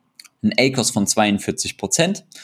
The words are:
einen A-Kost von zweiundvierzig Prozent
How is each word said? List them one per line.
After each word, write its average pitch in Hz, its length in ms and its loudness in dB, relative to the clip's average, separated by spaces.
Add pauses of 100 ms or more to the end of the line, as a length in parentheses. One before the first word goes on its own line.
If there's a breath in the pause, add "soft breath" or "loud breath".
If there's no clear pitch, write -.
(440)
einen 107 140 2
A-Kost 131 360 2
von 101 140 0
zweiundvierzig - 720 -2
Prozent 170 480 -2 (180 loud breath)